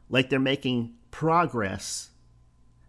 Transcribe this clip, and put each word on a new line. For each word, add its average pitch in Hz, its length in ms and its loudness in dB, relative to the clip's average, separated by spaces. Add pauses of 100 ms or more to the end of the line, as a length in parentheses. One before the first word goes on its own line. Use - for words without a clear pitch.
like 131 200 2
they're 135 100 2
making 127 560 0 (160)
progress 139 1000 -2 (800)